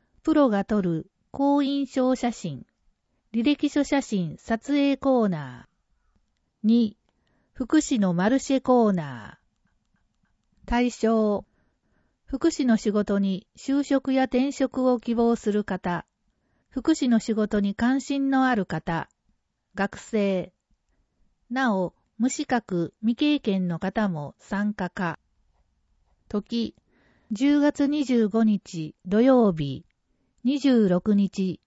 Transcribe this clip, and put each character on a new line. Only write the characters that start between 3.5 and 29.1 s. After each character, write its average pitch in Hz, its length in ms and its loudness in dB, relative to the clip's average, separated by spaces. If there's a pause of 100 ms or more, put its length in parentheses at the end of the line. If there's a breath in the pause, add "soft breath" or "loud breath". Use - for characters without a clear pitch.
書 277 160 0
写 277 160 0
真 175 360 -4
撮 - 360 -6
影 277 240 2
コ 254 260 2
ー 208 60 2
ナ 135 400 -8
ー。 - 0 - (920)
二、 220 340 2 (560)
福 254 240 -2
祉 285 220 2
の 190 140 2
マ 180 140 2
ル 262 120 2
シ - 160 -2
ェ 262 60 0
コ 240 260 4
ー 208 40 4
ナ 135 480 -8
ー。 - 40 -20 (1200)
対 240 260 0
象。 220 540 0 (800)
福 277 220 -2
祉 311 180 0
の 226 120 4
仕 220 140 -2
事 202 280 0
に 196 280 -2 (100)
就 277 260 -2
職 269 300 0
や 262 100 2
転 262 300 0
職 254 360 -2
を 247 100 2
希 233 160 -4
望 233 200 2
す 214 160 -2
る 208 120 0
方。 180 420 -6 (640)
福 269 220 -2
祉 294 180 0
の 226 100 4
仕 220 140 -2
事 208 260 0
に 202 160 -2
関 254 260 0
心 277 280 -2
の 262 180 2
あ 254 80 0
る 196 100 -2
方。 160 440 -6 (640)
学 196 220 -4
生。 196 560 -4 (960)
な 240 260 0
お、 185 180 -2 (240)
無 240 120 0
資 - 160 -6
格、 185 560 -2
未 220 140 0
経 294 240 2
験 190 280 -2
の 170 100 -4
方 202 300 -2
も 151 320 -8
参 208 340 -4
加 180 160 -6
可。 170 300 -6 (1080)
時、 226 460 -6 (560)
十 277 280 2
月 285 280 2
二 294 180 -2
十 233 240 2
五 226 140 2
日 185 520 -2 (100)
土 202 160 2